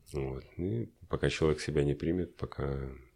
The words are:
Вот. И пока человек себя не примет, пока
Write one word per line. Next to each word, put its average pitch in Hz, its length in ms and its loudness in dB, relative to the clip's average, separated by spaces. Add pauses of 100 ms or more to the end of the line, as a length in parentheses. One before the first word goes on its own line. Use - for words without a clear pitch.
(120)
Вот. 65 320 -4 (140)
И 101 320 -2 (180)
пока 76 200 2
человек 78 320 2
себя 76 220 2
не 71 120 4
примет, 82 420 0
пока 69 420 -4 (380)